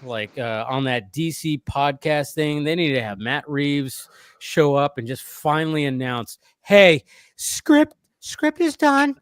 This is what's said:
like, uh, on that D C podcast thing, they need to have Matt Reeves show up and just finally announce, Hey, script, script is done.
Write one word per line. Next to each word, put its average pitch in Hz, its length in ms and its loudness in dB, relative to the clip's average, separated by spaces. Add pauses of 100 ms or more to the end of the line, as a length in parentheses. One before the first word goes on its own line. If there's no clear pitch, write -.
like, 113 340 -8
uh, 113 300 -4
on 131 180 -2
that 123 260 -4
D 165 200 -4
C 151 260 -4
podcast 143 760 -2
thing, 147 300 -2
they 156 120 -2
need 165 180 0
to 127 80 0
have 104 180 -8
Matt 123 300 -4
Reeves 143 600 -4 (300)
show 147 360 2
up 143 220 0
and 117 100 -8
just 127 160 -10
finally 156 640 -2
announce, 127 520 -4 (240)
Hey, 190 420 8 (320)
script, - 600 2 (240)
script - 400 -4
is 330 160 0
done. 277 460 2